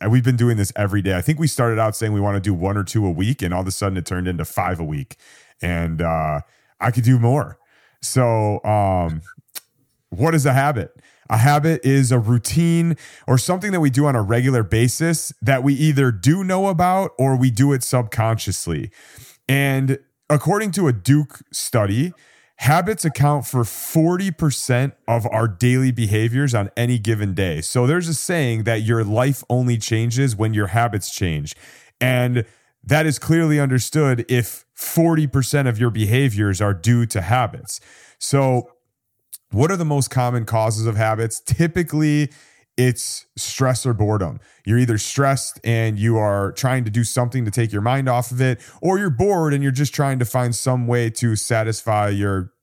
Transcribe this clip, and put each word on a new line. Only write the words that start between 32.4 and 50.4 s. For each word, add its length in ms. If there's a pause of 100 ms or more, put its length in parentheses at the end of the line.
that 220
is 140
clearly 400
understood 680
if 460
forty 540
percent 400
of 100
your 140
behaviors 680
are 140
due 320
to 160
habits. 580 (380)
So 540 (800)
what 200
are 60
the 60
most 280
common 340
causes 400
of 100
habits? 440
Typically, 880 (480)
it's 480 (100)
stress 480
or 120
boredom. 440 (240)
You're 140
either 220
stressed 640
and 340
you 200
are 340
trying 340
to 60
do 120
something 420
to 40
take 220
your 100
mind 260
off 220
of 120
it, 200 (180)
or 200
you're 100
bored 460
and 80
you're 80
just 200
trying 280
to 60
find 300